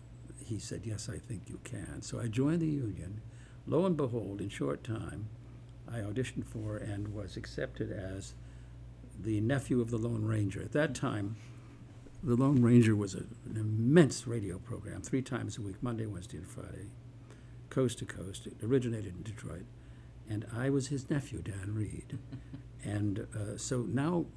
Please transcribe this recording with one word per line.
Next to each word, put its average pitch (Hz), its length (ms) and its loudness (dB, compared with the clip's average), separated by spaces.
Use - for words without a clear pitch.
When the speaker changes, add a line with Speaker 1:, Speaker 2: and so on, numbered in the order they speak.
Speaker 1:
he 104 140 -4
said, - 260 -6
"Yes, 110 240 -4
I 82 80 -4
think 90 300 -8
you - 160 -10
can." 110 380 -8
So 123 180 -6
I 117 80 0
joined 139 340 4
the 160 60 4
union. 107 540 -2
Lo 165 200 4
and 175 120 4
behold, 110 420 0
in 101 80 -2
short 139 360 -2
time, 104 440 -4
I 117 80 -4
auditioned 110 460 -2
for 107 320 -4
and 104 360 -4
was 98 220 -6
accepted 110 560 -4
as 95 420 -6
the 107 220 2
nephew 123 400 4
of 117 80 0
the 117 80 2
Lone 113 260 0
Ranger. 107 380 2
At - 100 -8
that 147 240 4
time, 110 400 0
the 120 120 4
Lone 135 260 8
Ranger 117 340 12
was 101 180 2
a, - 60 -4
an 110 80 -4
immense 113 680 8
radio 101 340 -2
program, 92 420 -8
three 135 200 2
times 110 360 -4
a 123 40 -6
week, 101 200 -4
Monday, 113 240 -2
Wednesday, 90 320 -6
and 92 100 -10
Friday, 87 440 -10
coast 131 300 4
to - 60 -6
coast. 92 420 -8
It - 160 -8
originated 113 520 2
in 87 80 -8
Detroit. 98 420 -8
And 104 160 -2
I 127 140 0
was 135 180 2
his 139 220 -4
nephew, 135 320 -2
Dan 98 340 -4
Reed. - 480 -4
Speaker 2:
<laughs> - 40 -16
Speaker 1:
And, 104 500 0
uh, 107 220 -4
so 127 240 0
now, 143 560 2